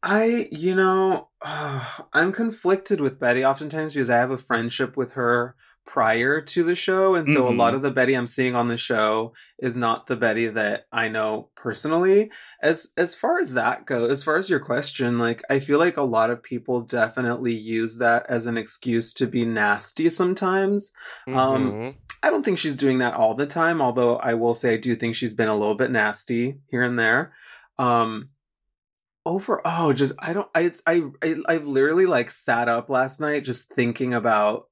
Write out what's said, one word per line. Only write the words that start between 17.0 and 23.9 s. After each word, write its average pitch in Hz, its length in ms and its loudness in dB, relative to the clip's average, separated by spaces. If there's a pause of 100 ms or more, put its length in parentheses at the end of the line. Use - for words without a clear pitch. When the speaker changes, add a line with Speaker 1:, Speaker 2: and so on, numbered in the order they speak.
Speaker 1:
use 113 440 -4
that 117 300 2
as 117 180 -2
an 117 120 -4
excuse 117 560 -4
to 123 140 0
be 120 160 -2
nasty 110 680 0
sometimes. 190 800 0 (380)
Um, 131 60 -6
Speaker 3:
Mm-hmm. 131 560 0 (300)
Speaker 1:
I - 100 2
don't 302 140 0
think 190 140 0
she's 151 180 -2
doing 131 220 2
that 123 160 0
all 113 200 2
the 139 120 -2
time, 165 340 0
although 120 360 2